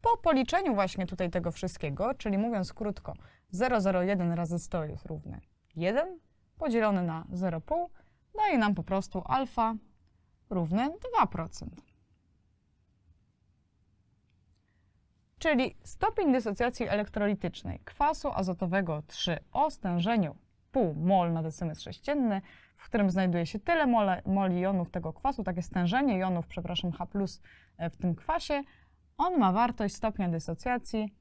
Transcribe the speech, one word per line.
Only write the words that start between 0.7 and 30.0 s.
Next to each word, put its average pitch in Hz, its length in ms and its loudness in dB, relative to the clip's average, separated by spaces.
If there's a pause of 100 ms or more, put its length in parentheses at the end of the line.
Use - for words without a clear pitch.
właśnie 190 320 0
tutaj 180 240 -2
tego 170 200 -2
wszystkiego, 175 640 -4
czyli 202 240 -2
mówiąc 214 340 -2
krótko, - 420 -6 (360)
zero 226 300 2
zero 185 220 2
jeden 180 300 2
razy 170 260 -2
sto 170 260 -4
jest 160 220 -10
równe 151 340 -12 (360)
jeden, 277 420 0 (400)
podzielone 220 440 2
na 160 300 -4
zero 180 280 -2
pół, 349 300 -2 (440)
daje 415 240 2
nam 208 160 4
po 170 80 -2
prostu 190 420 -4
alfa 247 500 0 (760)
równe 185 380 0
dwa 440 380 2
procent. - 560 -10 (3500)
Czyli 262 460 2
stopień 403 480 0
dysocjacji 233 560 0
elektrolitycznej 208 960 -2
kwasu 294 480 0
azotowego 180 720 -2
trzy - 320 -4 (140)
o 294 180 2
stężeniu 175 680 0 (360)
pół 180 220 2
mol 175 380 4
na 160 100 -2
decymetr 156 380 -6
sześcienny, 233 600 -2 (360)
w - 80 -20
którym 202 260 2
znajduje 175 360 2
się 214 120 -8
tyle 320 280 2
mole, 208 400 2
moli 190 340 2
jonów 185 300 0
tego 170 220 -6
kwasu, 269 320 -4
takie 180 180 -4
stężenie 196 560 2
jonów, 185 280 0
przepraszam, 170 460 -6
H 175 140 -6
plus, - 340 -4 (360)
e, 165 140 -4
w - 60 -20
tym 175 180 0
kwasie, 294 480 -2 (560)
on 339 200 2
ma 190 140 6
wartość 226 420 0
stopnia 208 340 -2